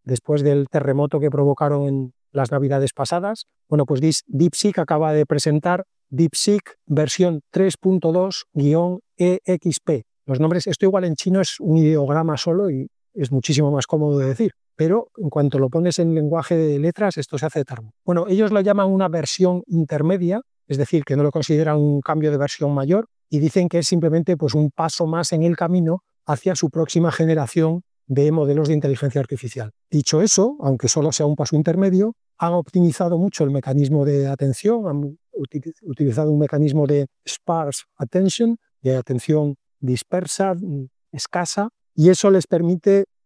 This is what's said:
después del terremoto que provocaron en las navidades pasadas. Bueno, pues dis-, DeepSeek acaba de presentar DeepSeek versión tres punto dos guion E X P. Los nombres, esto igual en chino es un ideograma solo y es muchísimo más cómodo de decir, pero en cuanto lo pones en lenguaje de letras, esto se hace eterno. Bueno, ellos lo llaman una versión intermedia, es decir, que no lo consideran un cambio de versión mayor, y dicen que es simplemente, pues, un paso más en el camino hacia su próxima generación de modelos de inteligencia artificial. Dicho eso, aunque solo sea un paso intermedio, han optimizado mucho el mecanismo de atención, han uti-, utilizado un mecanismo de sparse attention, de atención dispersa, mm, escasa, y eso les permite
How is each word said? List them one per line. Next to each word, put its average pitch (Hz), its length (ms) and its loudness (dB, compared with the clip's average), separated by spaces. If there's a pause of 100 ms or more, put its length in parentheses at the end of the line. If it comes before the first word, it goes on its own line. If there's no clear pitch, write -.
después 143 380 -2
del 143 260 2
terremoto 139 520 0
que 143 100 0
provocaron 143 560 0
en 135 260 -4 (180)
las 135 200 -4
navidades 139 420 0
pasadas. 180 540 -6 (220)
Bueno, 147 160 2
pues 131 160 0
dis-, 156 260 0
DeepSeek 170 520 0
acaba 156 340 0
de 151 140 2
presentar 156 580 0 (260)
DeepSeek 165 640 0 (100)
versión 156 540 0 (100)
tres 185 260 0
punto 185 360 0
dos 180 400 -2
guion 165 480 0 (160)
E 180 280 0
X 175 360 -2
P. 139 240 -2 (220)
Los 131 140 -2
nombres, 160 260 0
esto 190 180 -2
igual 190 200 2
en 165 100 -2
chino 185 260 0
es - 180 -4
un 160 200 2
ideograma 151 580 2
solo 180 320 -2
y 135 200 -6 (260)
es 139 180 -4
muchísimo 143 380 0
más 143 160 -2
cómodo 147 320 0
de 135 80 0
decir, 131 260 -2 (260)
pero 185 380 0
en 190 120 -6
cuanto 143 300 0
lo 135 120 0
pones 170 280 0
en 165 160 2
lenguaje 156 420 0
de 151 220 2
letras, 175 400 -2
esto 147 180 -8
se 143 100 -4
hace 156 140 -4
eterno. 113 340 -10 (100)
Bueno, 175 240 0
ellos 202 240 2
lo 208 80 4
llaman 202 280 2
una 190 200 2
versión 180 580 0
intermedia, 170 760 0 (280)
es 139 100 -2
decir, 147 240 0
que 139 140 -2
no 143 80 4
lo 147 80 2
consideran 151 460 0
un 147 220 2
cambio 151 300 0
de 147 80 0
versión 143 340 -2
mayor, 147 360 0 (200)
y 147 120 0
dicen 170 280 2
que 170 120 0
es 151 80 -4
simplemente, 170 480 2
pues, 139 180 -2
un 151 160 2
paso 160 380 -4
más 165 240 -4
en 160 100 0
el 170 140 2
camino 175 480 0 (220)
hacia 170 280 -2
su 156 160 -2
próxima 165 400 0
generación 160 720 0 (240)
de 139 240 2
modelos 147 380 0
de 160 60 2
inteligencia 139 460 -2
artificial. 120 520 -8 (180)
Dicho 156 320 2
eso, 220 380 2
aunque 135 260 0
solo 151 240 0
sea 147 160 -2
un 147 80 2
paso 151 220 -2
intermedio, 185 580 2 (240)
han 170 140 -2
optimizado 175 640 0
mucho 185 240 -2
el 139 80 2
mecanismo 139 540 0
de 139 240 0
atención, 143 580 -2
han 147 320 -6 (140)
uti-, 156 500 -10
utilizado 147 480 -2
un 147 80 2
mecanismo 147 480 2
de 143 220 0 (200)
sparse 160 540 -6 (140)
attention, 190 640 0 (220)
de 131 140 0
atención 139 640 -2 (240)
dispersa, 180 720 -2
mm, 160 320 -8 (240)
escasa, 180 600 -6 (260)
y 160 140 8
eso 196 200 4
les 190 160 4
permite 185 600 2 (200)